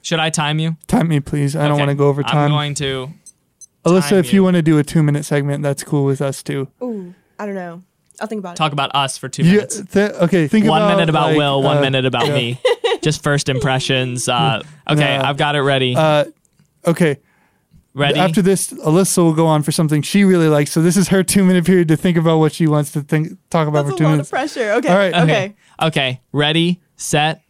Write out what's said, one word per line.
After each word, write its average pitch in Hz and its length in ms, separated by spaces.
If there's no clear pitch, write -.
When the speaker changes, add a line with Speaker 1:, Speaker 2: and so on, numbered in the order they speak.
Speaker 1:
Should - 180
I 160 120
time 151 280
you? 160 180
Speaker 2:
Time 202 180
me, 156 140
please. 143 340
I 151 100
don't 147 80
Speaker 1:
Okay. 143 100
Speaker 2:
wanna 143 120
go 143 140
over 143 160
Speaker 1:
I'm - 80
Speaker 2:
time. 147 180
Speaker 1:
going 147 240
to 135 380
Speaker 2:
Alyssa, 175 260
Speaker 1:
time 202 80
Speaker 2:
if 151 140
you 196 80
Speaker 1:
you. 190 40
Speaker 2:
wanna 180 180
do 156 160
a 147 40
two-minute 147 420
segment, 143 380
that's 139 220
cool 143 200
with 139 160
us 139 220
too. 139 240
Speaker 3:
Ooh, 202 320
I 208 80
don't 202 80
know. 175 280
I'll 220 60
think 214 140
about 175 140
it. - 20
Speaker 1:
Talk 156 160
about 139 240
us 139 200
for 135 120
two 143 160
Speaker 2:
Yeah, 175 80
Speaker 1:
minutes. 208 280
Speaker 2:
th-, 202 180
okay, 165 260
think 214 180
Speaker 1:
One 160 160
Speaker 2:
about, 202 140
Speaker 1:
minute 175 120
about 151 200
Speaker 2:
like, 156 100
Speaker 1:
Will, 139 240
one 143 160
Speaker 2:
uh, - 20
Speaker 1:
minute 135 240
about 123 220
Speaker 2:
yeah. 147 80
Speaker 1:
me. 123 260
Speaker 3:
<laughs> - 220
Speaker 1:
Just 151 200
first 143 260
impressions. 127 800
Uh, 117 340
okay, 143 280
Speaker 2:
Nah. 135 100
Speaker 1:
I've 143 80
got 147 200
it 147 40
ready. 131 360
Speaker 2:
Uh, 151 280
okay. 165 320
Speaker 1:
Ready? 143 260
Speaker 2:
After 180 200
this, 190 320
Alyssa 175 460
will 165 160
go 160 120
on 156 160
for 160 100
something 151 300
she 202 220
really 180 240
likes. 147 220
So 165 120
this 170 140
is 190 120
her 190 140
two-minute 185 440
period 180 220
to 160 80
think 175 200
about 165 220
what 156 140
she 165 140
wants 147 260
to 147 100
think, 156 340
talk 160 180
about 147 180
Speaker 3:
That's 143 40
Speaker 2:
for - 40
Speaker 3:
a - 40
Speaker 2:
two 156 60
Speaker 3:
lot 151 80
Speaker 2:
minutes. 147 160
Speaker 3:
of - 20
pressure. 262 440
Okay. 240 140
Speaker 2:
All 175 80
right. 190 180
Speaker 3:
Okay. 175 100
Speaker 1:
Okay. 196 300
Okay. 139 380
Ready, 160 480
set. 156 540